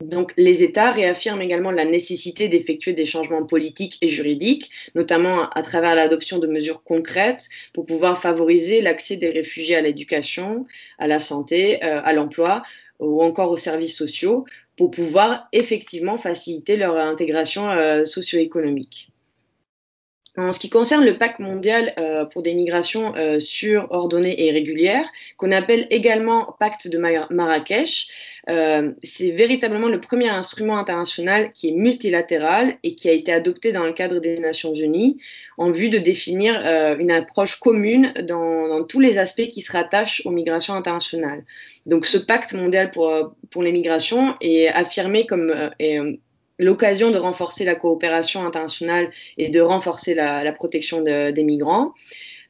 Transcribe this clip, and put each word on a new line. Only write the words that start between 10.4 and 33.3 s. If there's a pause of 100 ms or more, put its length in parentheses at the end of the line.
à
la
santé,
euh,
à
l'emploi (360)
ou
encore
aux
services
sociaux, (320)
pour
pouvoir
effectivement
faciliter
leur
intégration,
euh,
socio-économique. (1300)
En
ce
qui
concerne
le
pacte
mondial,
euh,
pour
des
migrations,
euh,
sûres,
ordonnées
et
régulières, (300)
qu'on
appelle
également
pacte
de
Ma-,
Marrakech, (420)
euh, (100)
c'est
véritablement
le
premier
instrument
international
qui
est
multilatéral
et
qui
a
été